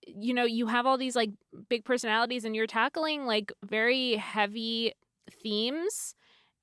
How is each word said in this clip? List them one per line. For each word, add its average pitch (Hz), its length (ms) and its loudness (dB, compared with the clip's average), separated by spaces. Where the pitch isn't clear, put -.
you 226 260 -4
know, 247 120 2
you 233 240 2
have 240 180 2
all 262 100 4
these, 254 200 -4
like, 226 140 2
big 240 160 0
personalities 240 600 0
and 220 120 -2
you're 220 100 2
tackling, 285 600 0
like, 214 260 0
very 240 520 2
heavy 220 760 -2
themes, 247 840 -4